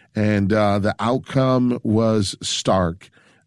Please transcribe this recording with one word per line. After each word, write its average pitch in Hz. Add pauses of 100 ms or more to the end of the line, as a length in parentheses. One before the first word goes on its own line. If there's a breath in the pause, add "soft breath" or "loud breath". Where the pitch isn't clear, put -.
(160 soft breath)
And, 104
uh, 104
the 101
outcome 127
was 110
stark, 92 (380 soft breath)